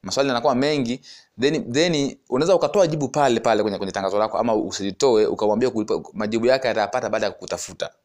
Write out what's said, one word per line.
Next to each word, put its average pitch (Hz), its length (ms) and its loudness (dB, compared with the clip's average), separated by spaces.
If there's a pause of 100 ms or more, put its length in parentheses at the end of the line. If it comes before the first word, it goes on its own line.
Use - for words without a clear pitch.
Maswali 135 260 0
yanakuwa 123 260 2
mengi, 131 460 0 (380)
then, 135 340 0
then 147 440 0 (120)
unaweza 160 260 2
ukatoa 170 320 2
jibu 151 200 -2
pale 127 320 2
pale 110 240 2
kwenye, 101 140 -2
kwenye 98 140 -6
tangazo 98 280 -2
lako 107 180 0
ama 117 180 0
usilitoe, 107 720 0
ukamwambia 107 440 0
kulipa, 107 320 -4 (120)
majibu 107 320 -2
yake 127 240 2
atayapata 110 400 -2
baada 107 160 -2
ya 98 60 -2
kutafuta. - 580 -10 (160)